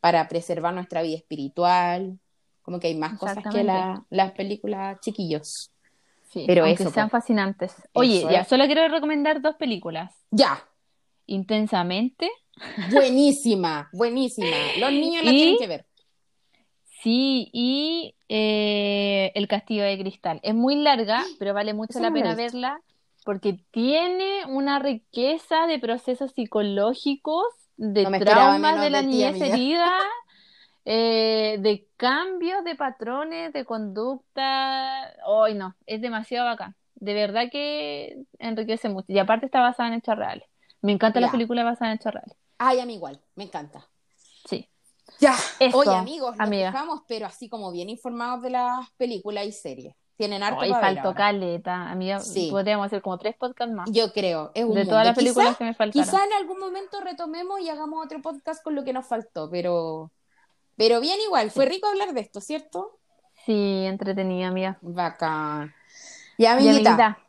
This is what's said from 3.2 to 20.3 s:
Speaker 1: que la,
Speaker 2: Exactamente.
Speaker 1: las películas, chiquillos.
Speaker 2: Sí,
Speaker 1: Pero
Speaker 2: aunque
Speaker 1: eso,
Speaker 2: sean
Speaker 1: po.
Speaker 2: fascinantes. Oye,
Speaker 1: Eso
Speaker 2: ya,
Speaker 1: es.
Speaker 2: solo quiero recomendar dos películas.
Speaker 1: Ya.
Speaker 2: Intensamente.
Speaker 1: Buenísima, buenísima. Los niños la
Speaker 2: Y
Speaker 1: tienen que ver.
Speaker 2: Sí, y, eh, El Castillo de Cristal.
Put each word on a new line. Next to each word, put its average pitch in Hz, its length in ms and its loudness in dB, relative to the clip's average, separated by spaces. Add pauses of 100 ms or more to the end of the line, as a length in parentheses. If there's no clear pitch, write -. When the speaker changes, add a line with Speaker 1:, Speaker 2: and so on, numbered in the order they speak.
Speaker 1:
que 208 260 -2
la, 190 160 2
Speaker 2:
Exactamente. 185 320 -6
Speaker 1:
las 190 220 0
películas, 196 680 -8
chiquillos. 165 680 -6 (640)
Speaker 2:
Sí, 170 140 -8
Speaker 1:
Pero 175 180 8
Speaker 2:
aunque 170 200 4
Speaker 1:
eso, 165 80 -2
Speaker 2:
sean 220 160 0
Speaker 1:
po. - 100 -6
Speaker 2:
fascinantes. 196 560 -2 (180)
Oye, 240 280 4
Speaker 1:
Eso 165 100 0
Speaker 2:
ya, 180 100 6
Speaker 1:
es. 185 80 -4
Speaker 2:
solo 269 180 4
quiero 311 220 4
recomendar 302 540 0
dos 302 140 0
películas. 180 560 -6 (180)
Speaker 1:
Ya. - 360 2 (600)
Speaker 2:
Intensamente. 208 1040 -2 (640)
Speaker 1:
Buenísima, 247 1000 4
buenísima. 233 640 -2 (220)
Los 247 140 2
niños 330 320 0
la 247 80 4
Speaker 2:
Y 262 40 6
Speaker 1:
tienen 330 220 6
que 494 100 -2
ver. 156 180 -10 (1160)
Speaker 2:
Sí, 254 500 0
y, 285 640 -4 (140)
eh, 202 1040 0
El 202 140 -2
Castillo 208 340 -2
de 196 160 0
Cristal. 185 460 -6